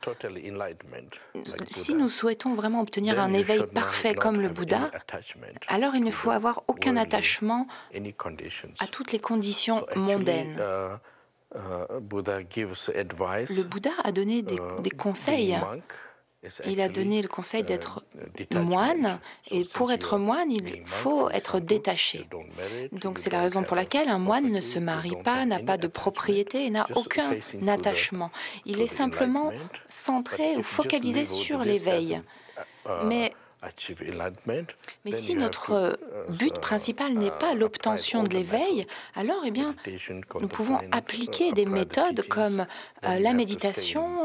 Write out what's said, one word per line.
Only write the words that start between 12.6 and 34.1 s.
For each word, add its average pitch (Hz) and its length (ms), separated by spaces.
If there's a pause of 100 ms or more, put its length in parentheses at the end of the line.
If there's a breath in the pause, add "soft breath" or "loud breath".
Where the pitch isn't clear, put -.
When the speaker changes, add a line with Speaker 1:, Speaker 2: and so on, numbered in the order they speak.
Speaker 1:
advice, 95 640
Speaker 2:
Le 190 60
Bouddha 196 280 (100)
a 208 120
donné 208 300
des, 190 120
Speaker 1:
uh, 180 260
Speaker 2:
des 190 100
conseils. 214 560
Speaker 1:
being 180 120
monk 135 240 (600)
is - 240
Speaker 2:
Il 196 120
a 196 40
Speaker 1:
actually, 190 220
Speaker 2:
donné 208 180
le 190 40
conseil 208 340
Speaker 1:
uh, 214 40
Speaker 2:
d'être - 380 (320)
Speaker 1:
detachment. 175 340
Speaker 2:
moine, 208 500 (220 loud breath)
Speaker 1:
So - 140
Speaker 2:
et 180 80
Speaker 1:
since 175 100
Speaker 2:
pour 247 160
Speaker 1:
you 247 60
Speaker 2:
être - 180
Speaker 1:
are 202 60
Speaker 2:
moine, 269 320
il 214 100
Speaker 1:
being 175 200
monk, 85 60
Speaker 2:
faut 277 340
Speaker 1:
for 254 100
Speaker 2:
être - 240
Speaker 1:
example, 175 100
Speaker 2:
détaché. 202 540
Speaker 1:
you - 100
don't 82 260
marry, 110 360
Speaker 2:
Donc 185 260
Speaker 1:
you - 60
Speaker 2:
c'est 185 80
la 175 80
Speaker 1:
don't 175 60
Speaker 2:
raison 185 180
pour - 80
Speaker 1:
have 180 80
a - 20
Speaker 2:
laquelle 277 280
un 196 100
moine 214 240
ne 262 60
Speaker 1:
property, 196 180
Speaker 2:
se - 100
Speaker 1:
you 170 80
Speaker 2:
marie 165 240
Speaker 1:
don't 180 140
Speaker 2:
pas, 240 140
Speaker 1:
have 262 100
Speaker 2:
n'a 214 80
Speaker 1:
any 120 100
Speaker 2:
pas - 120
de 170 100
Speaker 1:
attachment, - 60 (100)
Speaker 2:
propriété 202 640
et - 20
n'a 214 180
Speaker 1:
just - 120
Speaker 2:
aucun 277 320
Speaker 1:
facing 214 300
to 190 40
the, 202 40
Speaker 2:
attachement. 185 640 (340 loud breath)
Il 202 100
Speaker 1:
to 220 80
Speaker 2:
est - 60
Speaker 1:
the - 20
Speaker 2:
simplement 269 560
Speaker 1:
enlightenment. 180 220 (200)
Speaker 2:
centré - 480
Speaker 1:
But 311 60
Speaker 2:
ou - 0
Speaker 1:
if 311 140
you 226 40
just - 60 (160)
Speaker 2:
focalisé 254 380
Speaker 1:
live 302 100
with - 80
Speaker 2:
sur 285 240
Speaker 1:
this 220 40
Speaker 2:
l'éveil. 175 420
Speaker 1:
doesn't, - 920
uh, 220 60
Speaker 2:
Mais, 233 260 (300 loud breath)
Speaker 1:
achieve - 400
enlightenment, 101 640 (380 loud breath)